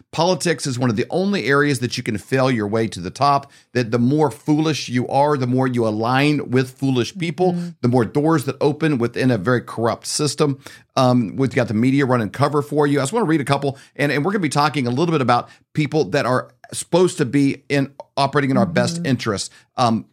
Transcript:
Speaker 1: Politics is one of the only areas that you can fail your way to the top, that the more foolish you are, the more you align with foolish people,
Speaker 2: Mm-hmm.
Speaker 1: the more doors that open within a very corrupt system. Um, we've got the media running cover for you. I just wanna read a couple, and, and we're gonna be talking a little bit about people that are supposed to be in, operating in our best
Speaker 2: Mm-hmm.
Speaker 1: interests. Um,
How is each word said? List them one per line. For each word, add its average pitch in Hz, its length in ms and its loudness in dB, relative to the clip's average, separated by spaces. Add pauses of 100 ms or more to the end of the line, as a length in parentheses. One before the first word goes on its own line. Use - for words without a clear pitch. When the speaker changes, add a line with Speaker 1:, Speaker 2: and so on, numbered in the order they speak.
(120)
Speaker 1:
Politics 165 560 0
is 127 100 -4
one 123 140 0
of 104 60 -2
the 120 120 -2
only 185 360 -2
areas 143 340 2
that 123 180 -4
you 127 60 -8
can 110 160 -4
fail 131 320 0
your 107 160 -2
way 113 220 0
to 98 120 -10
the 87 80 -6
top, 139 420 0 (220)
that 120 160 0
the 120 80 -2
more 139 320 2
foolish 156 580 -2
you 120 200 -4
are, 147 280 0
the 131 120 -2
more 127 180 0
you 120 220 0
align 127 640 0
with 127 180 2
foolish 127 480 -2
people, 175 360 0
Speaker 2:
Mm-hmm. 175 160 -6 (120)
Speaker 1:
the 123 60 0
more 123 180 4
doors 151 400 0
that 127 160 -4
open 151 380 0
within 120 320 0
a 117 80 2
very 120 220 0
corrupt - 440 -4
system. 147 540 -2 (360)
Um, 123 420 4
we've 131 160 0
got 123 160 0
the 110 40 -2
media 131 320 2
running 120 240 0
cover 143 320 0
for 147 240 0
you. 143 140 0
I - 20 0
just 135 120 -4
wanna 226 120 0
read 151 160 0
a 120 40 -6
couple, 139 340 -2 (160)
and, 143 160 0
and 139 120 0
we're 185 80 0
gonna 208 120 -2
be 151 60 -2
talking 143 360 0
a 120 60 -2
little 160 200 0
bit 156 100 2
about 120 280 0 (240)
people 151 380 0
that 131 160 0
are 127 240 -2 (200)
supposed 180 460 0
to 151 80 0
be 139 420 0
in, 139 260 -2 (240)
operating 139 340 0
in 135 60 2
our - 80 4
best 120 320 -2
Speaker 2:
Mm-hmm. 170 100 -6
Speaker 1:
interests. 117 420 -2 (280)
Um, 113 360 2